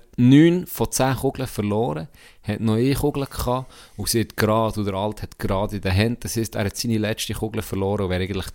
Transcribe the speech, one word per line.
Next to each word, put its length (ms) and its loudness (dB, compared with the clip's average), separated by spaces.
neun 500 8
von 240 -4
zehn 240 0
Kugeln 320 -2
verloren, 640 -4
hat 160 -4
noch 160 2
eine 200 2
Kugel 300 -2
gehabt 460 -4
und 140 -6
sie 120 2
hat 140 -6
gerade, 460 2
oder 100 -4
der 80 -4
Alt 220 -4
hat 180 -12
gerade 380 -2
in 40 -6
der 140 0
Hand. 300 2
Das 100 -8
heisst, 200 -4
er 100 -2
hat 100 -4
seine 220 -2
letzte 360 -4
Kugel 280 -4
verloren 440 -2
und 40 -2
wäre 140 -2
eigentlich 320 -6